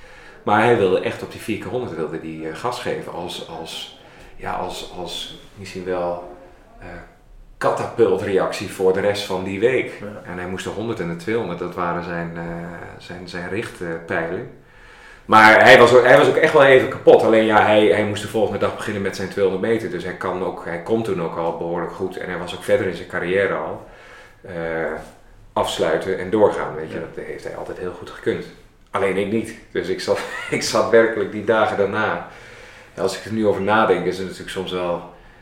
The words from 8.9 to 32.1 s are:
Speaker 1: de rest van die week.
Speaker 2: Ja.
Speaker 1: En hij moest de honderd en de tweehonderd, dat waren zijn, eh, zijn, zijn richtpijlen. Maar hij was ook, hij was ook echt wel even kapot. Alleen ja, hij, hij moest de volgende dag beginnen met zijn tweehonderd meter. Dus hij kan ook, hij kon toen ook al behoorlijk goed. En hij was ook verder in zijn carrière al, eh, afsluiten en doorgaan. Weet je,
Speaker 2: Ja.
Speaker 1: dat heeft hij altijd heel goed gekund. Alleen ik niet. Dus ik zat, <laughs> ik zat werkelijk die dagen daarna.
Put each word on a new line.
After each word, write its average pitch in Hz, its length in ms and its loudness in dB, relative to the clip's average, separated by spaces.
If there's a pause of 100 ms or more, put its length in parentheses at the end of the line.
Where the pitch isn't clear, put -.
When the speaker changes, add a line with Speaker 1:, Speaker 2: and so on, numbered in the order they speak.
Speaker 1:
de 95 80 -2
rest 101 240 0
van 92 200 -6
die 95 160 -6
week. 123 400 0
Speaker 2:
Ja. 104 300 -14
Speaker 1:
En 87 80 -10
hij 87 100 -8
moest 92 160 -8
de 92 60 -8
honderd 104 300 -6
en 85 80 -6
de 85 80 -6
tweehonderd, 98 420 -4
dat 87 160 -8
waren 85 300 -4
zijn, 85 320 -6
eh, 85 60 -8 (560)
zijn, 90 300 -16
zijn 87 200 -10
richtpijlen. 87 1040 -6 (720)
Maar 110 380 8
hij 127 160 12
was 120 160 8
ook, 120 100 10
hij 131 140 8
was 127 100 6
ook 131 80 4
echt 156 160 4
wel 143 120 8
even 131 240 6
kapot. - 340 6
Alleen 110 220 6
ja, 107 180 6
hij, 107 240 6
hij 104 180 4
moest 104 180 -4
de 107 60 -6
volgende 101 300 0
dag 98 180 -2
beginnen 101 260 -6
met 95 140 -4
zijn 95 120 -6
tweehonderd 95 360 0
meter. 110 260 0
Dus 87 140 -8
hij 90 120 -8
kan 92 280 -4
ook, 87 200 -6
hij 85 180 -6
kon 113 200 0
toen 95 200 -4
ook 82 140 -6
al 85 200 -2
behoorlijk 85 360 -6
goed. 92 240 -8
En - 140 -10
hij 87 80 -8
was 87 180 -10
ook 90 80 -14
verder 104 220 2
in 90 100 -4
zijn 90 120 -12
carrière 90 460 0
al, 85 320 -8 (540)
eh, 95 140 -14 (1000)
afsluiten 90 640 -2
en 92 120 -8
doorgaan. 87 440 2
Weet 78 180 -10
je, - 60 -8
Speaker 2:
Ja. 71 60 -8 (100)
Speaker 1:
dat - 100 -10
heeft 73 200 -12
hij 85 120 -10
altijd - 220 -12
heel 90 140 -8
goed - 180 -16
gekund. 98 340 -4 (460)
Alleen 95 260 -2
ik 98 160 -2
niet. 110 220 -4 (180)
Dus 87 160 -4
ik 92 120 -4
zat, 98 200 -2 (180)
<laughs> - 120 -12
ik 117 120 -2
zat 107 280 0
werkelijk 113 420 4
die 104 120 -6
dagen 110 320 2
daarna. 98 520 -2 (640)